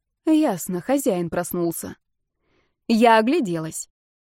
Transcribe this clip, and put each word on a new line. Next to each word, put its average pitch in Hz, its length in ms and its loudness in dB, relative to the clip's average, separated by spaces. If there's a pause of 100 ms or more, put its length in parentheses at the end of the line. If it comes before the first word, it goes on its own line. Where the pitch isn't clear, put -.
(260)
Ясно, 262 540 0
хозяин 196 500 -2
проснулся. 175 680 -6 (920)
Я 226 300 6
огляделась. 208 720 -2 (420)